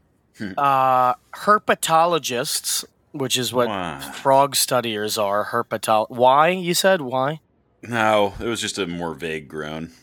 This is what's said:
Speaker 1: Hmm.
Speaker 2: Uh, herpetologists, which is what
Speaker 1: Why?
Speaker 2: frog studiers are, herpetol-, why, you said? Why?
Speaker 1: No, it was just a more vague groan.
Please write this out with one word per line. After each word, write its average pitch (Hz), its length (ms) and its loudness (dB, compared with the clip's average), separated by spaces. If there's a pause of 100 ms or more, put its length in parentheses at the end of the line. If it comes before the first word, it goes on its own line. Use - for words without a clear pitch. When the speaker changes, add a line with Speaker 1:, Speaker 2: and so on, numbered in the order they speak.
(380)
Speaker 1:
Hmm. 98 180 -10
Speaker 2:
Uh, 131 580 2 (180)
herpetologists, 160 1500 0 (280)
which 135 240 -2
is 120 160 -4
what 120 160 2
Speaker 1:
Why? 90 300 -6 (160)
Speaker 2:
frog 135 400 4
studiers 113 640 -2
are, 101 280 0
herpetol-, 113 640 0
why, 131 400 4
you 180 240 -2
said? 190 260 2
Why? 131 400 -4 (420)
Speaker 1:
No, 110 560 2
it 107 80 -8
was 113 140 -4
just 104 180 -6
a 98 80 -2
more 87 280 -6
vague 78 340 -8
groan. 78 420 -10 (120)